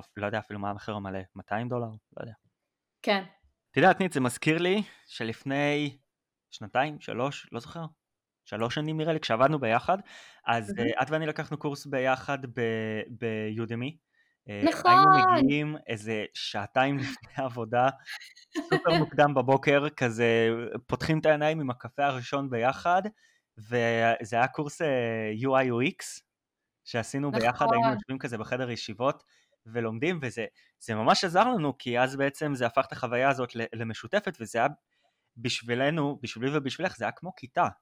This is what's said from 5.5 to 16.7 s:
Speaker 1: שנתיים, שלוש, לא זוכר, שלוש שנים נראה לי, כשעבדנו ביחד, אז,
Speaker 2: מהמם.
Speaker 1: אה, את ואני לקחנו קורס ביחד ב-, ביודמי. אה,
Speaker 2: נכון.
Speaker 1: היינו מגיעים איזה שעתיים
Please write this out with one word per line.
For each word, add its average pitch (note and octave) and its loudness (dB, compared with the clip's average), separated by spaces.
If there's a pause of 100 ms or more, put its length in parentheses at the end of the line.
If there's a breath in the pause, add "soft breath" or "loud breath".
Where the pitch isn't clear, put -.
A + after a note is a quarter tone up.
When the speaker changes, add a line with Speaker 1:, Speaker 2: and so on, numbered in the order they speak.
Speaker 1:
שנתיים, C3+ -2
שלוש, B2 -6
לא A#2 -8
זוכר, E3 -12 (600)
שלוש A2+ -2
שנים D#3 -2
נראה D#3+ 0
לי, D#3 -2
כשעבדנו C3+ 2
ביחד, B2 2 (480 loud breath)
אז, A#2 0
Speaker 2:
מהמם. A#2+ 0
Speaker 1:
אה, - 0
את C3+ -2
ואני D#3 -2
לקחנו D3+ -6
קורס C#3+ -6
ביחד C3 0 (160)
ב-, A2 -2
ביודמי. A2+ -6 (520)
אה, G#2 -8
Speaker 2:
נכון. - 2
Speaker 1:
היינו F#4 8
מגיעים D3+ 2 (120)
איזה G#2+ -4
שעתיים C3 0